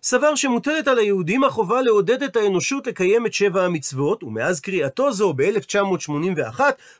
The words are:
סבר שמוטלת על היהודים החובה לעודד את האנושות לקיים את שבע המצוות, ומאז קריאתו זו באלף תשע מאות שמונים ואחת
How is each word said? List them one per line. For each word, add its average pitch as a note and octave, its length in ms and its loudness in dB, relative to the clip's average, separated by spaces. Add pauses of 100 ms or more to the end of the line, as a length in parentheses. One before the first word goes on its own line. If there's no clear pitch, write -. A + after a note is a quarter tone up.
סבר C#4+ 320 2
שמוטלת C#4+ 520 0
על B3+ 120 4
היהודים G3+ 440 2
החובה A#3 380 0
לעודד A3+ 420 2
את - 120 -6
האנושות G#3 520 0
לקיים G#3 380 0
את - 80 -4
שבע F#3+ 320 0
המצוות, D3+ 580 -2
ומאז C3 360 -2
קריאתו F#3+ 520 -2
זו F#3+ 220 0
באלף F3 320 0
תשע G3+ 180 0
מאות F#3+ 180 -2
שמונים D#3 360 -4
ואחת D3 400 0 (220)